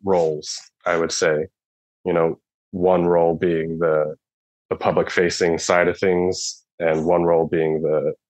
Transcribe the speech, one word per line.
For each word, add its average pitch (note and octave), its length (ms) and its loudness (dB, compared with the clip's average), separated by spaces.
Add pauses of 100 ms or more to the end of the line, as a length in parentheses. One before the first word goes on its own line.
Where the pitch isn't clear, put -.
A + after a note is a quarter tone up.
roles, E2+ 560 -2 (260)
I F2 120 0
would E2 140 -2
say, D#2 360 0 (580)
you F2+ 80 -2
know, E2 260 0 (320)
one F2+ 340 2
role E2+ 300 2
being E2 440 -4
the, D#2 360 0 (540)
the F2 60 -4
public F2+ 340 0
facing E2+ 500 0
side F2 280 2
of F2 100 -2
things F2+ 680 -2 (160)
and D#2+ 260 0
one E2+ 180 2
role E2 240 2
being D#2+ 340 0
the D2+ 320 0 (160)